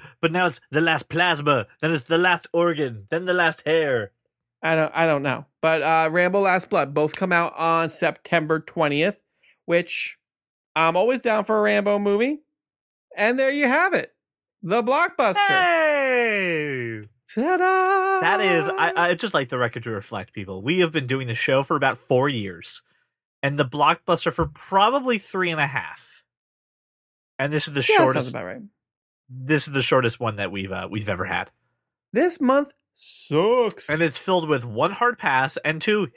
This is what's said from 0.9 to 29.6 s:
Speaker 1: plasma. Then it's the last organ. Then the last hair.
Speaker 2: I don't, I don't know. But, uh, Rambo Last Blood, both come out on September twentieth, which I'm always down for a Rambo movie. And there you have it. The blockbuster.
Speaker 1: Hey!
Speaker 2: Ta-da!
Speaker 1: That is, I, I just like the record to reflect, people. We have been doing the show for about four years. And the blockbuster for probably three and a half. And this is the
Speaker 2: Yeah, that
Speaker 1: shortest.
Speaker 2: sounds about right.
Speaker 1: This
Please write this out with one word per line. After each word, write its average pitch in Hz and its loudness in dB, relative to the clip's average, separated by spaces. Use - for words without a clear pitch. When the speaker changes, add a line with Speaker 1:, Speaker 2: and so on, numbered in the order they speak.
Speaker 1:
plasma. 147 0
Then 160 0
it's 151 0
the 165 0
last 175 2
organ. 147 -2
Then 170 -4
the 180 0
last 170 0
hair. 143 0
Speaker 2:
I 160 2
don't, 156 0
I 165 2
don't 143 0
know. 139 -4
But, 160 2
uh, 160 2
Rambo 180 2
Last 185 0
Blood, 143 0
both 151 0
come 185 0
out 170 0
on 165 0
September 160 -2
twentieth, 156 -2
which - -2
I'm 165 2
always 233 2
down 214 0
for 214 0
a 214 2
Rambo 208 2
movie. 214 0
And 226 2
there 269 2
you 285 0
have 339 2
it. - -4
The 214 0
blockbuster. 277 2
Speaker 1:
Hey! 233 0
Speaker 2:
Ta-da! 370 0
Speaker 1:
That 370 2
is, 175 2
I, 165 0
I 175 2
just 185 -4
like 139 0
the 131 -4
record 117 -2
to 120 -8
reflect, 107 -10
people. 95 -10
We 156 0
have 165 4
been 151 -2
doing 131 -4
the 113 -6
show 135 2
for 165 -2
about 131 0
four 135 2
years. 98 -8
And 139 -2
the 147 2
blockbuster 156 2
for 160 -2
probably 233 0
three 185 -4
and 160 -2
a 139 2
half. 110 -10
And 143 -2
this 151 0
is 147 -12
the 143 -2
Speaker 2:
Yeah, 403 4
that 330 8
Speaker 1:
shortest. - 4
Speaker 2:
sounds - 0
about - -8
right. - -12
Speaker 1:
This 131 0